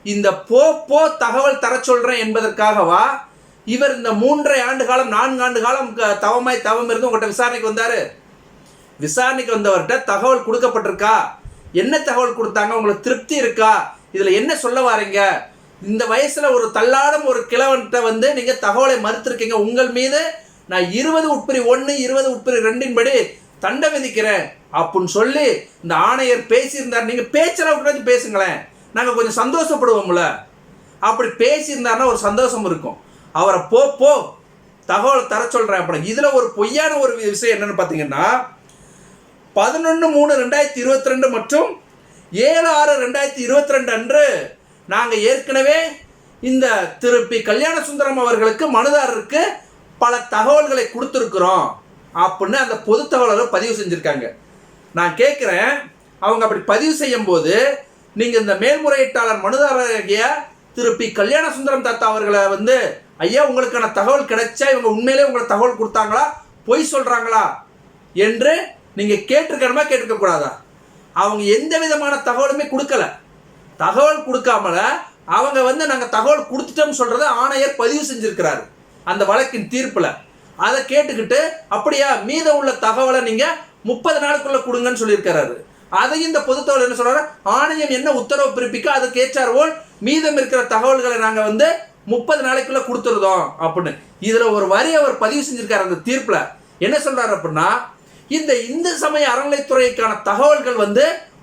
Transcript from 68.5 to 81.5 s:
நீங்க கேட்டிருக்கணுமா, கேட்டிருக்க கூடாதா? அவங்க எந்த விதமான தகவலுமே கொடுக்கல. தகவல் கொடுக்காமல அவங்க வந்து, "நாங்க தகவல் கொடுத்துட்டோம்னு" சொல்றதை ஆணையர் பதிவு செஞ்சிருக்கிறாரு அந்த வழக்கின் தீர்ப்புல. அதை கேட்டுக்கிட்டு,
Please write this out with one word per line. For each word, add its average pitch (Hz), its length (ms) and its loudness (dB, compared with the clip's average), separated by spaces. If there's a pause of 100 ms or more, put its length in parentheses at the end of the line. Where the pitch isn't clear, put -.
நீங்க 208 180 0
கேட்டிருக்கணுமா, 262 720 0
கேட்டிருக்க 226 300 -2
கூடாதா? 165 440 -2 (520)
அவங்க 208 300 -2
எந்த 262 360 2
விதமான 302 360 0
தகவலுமே 277 560 -2
கொடுக்கல. 262 400 -2 (640)
தகவல் 285 480 2
கொடுக்காமல 214 580 0 (420)
அவங்க 262 380 2
வந்து, 277 240 0
"நாங்க 254 200 -2
தகவல் 277 340 2
கொடுத்துட்டோம்னு" 294 580 -2
சொல்றதை 240 260 0
ஆணையர் 277 520 0
பதிவு 269 380 -2
செஞ்சிருக்கிறாரு 180 480 -4 (420)
அந்த 196 200 0
வழக்கின் 220 460 0
தீர்ப்புல. 240 440 -2 (420)
அதை 233 260 0
கேட்டுக்கிட்டு, 262 560 0 (300)